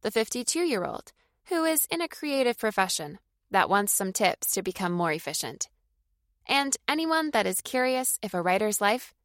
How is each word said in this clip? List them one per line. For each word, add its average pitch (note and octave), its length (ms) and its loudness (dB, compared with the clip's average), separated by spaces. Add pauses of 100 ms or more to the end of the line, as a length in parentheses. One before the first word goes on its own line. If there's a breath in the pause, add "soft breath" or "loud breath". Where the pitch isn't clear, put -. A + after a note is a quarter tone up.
The G#3+ 80 -2
fifty-two-year-old A#3+ 1000 -2 (340)
who E4 180 0
is D#4+ 260 2
in E4+ 120 -2
a E4 60 -4
creative C4+ 500 0
profession F3+ 600 -2 (320)
that F#3+ 200 4
wants G3+ 220 2
some F#3+ 200 0
tips - 400 0
to F#3+ 100 -2
become F#3 300 -2
more F3 180 0
efficient. D3 580 -6 (800)
And C#4 300 0 (100)
anyone D#4+ 440 0
that G#3+ 160 2
is F#3 160 -2
curious B3+ 600 0
if G3+ 120 -8
a F3+ 80 0
writer's G3+ 400 2
life G#3+ 320 0 (100)